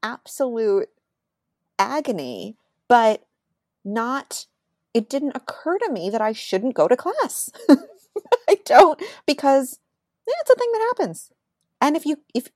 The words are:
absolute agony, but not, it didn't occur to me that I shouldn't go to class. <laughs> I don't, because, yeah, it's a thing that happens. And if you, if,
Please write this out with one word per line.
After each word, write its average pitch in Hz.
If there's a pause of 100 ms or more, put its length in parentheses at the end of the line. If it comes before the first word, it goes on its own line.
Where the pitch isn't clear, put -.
absolute 226 (920)
agony, 185 (320)
but 226 (600)
not, 226 (480)
it 226
didn't 277
occur -
to 403
me 185
that 220
I 214
shouldn't 220
go 160
to 247
class. -
<laughs> -
I -
don't, 339 (260)
because, 277 (460)
yeah, 494
it's 571
a 508
thing 480
that 453
happens. 190 (500)
And 302
if 302
you, 302 (140)
if, 247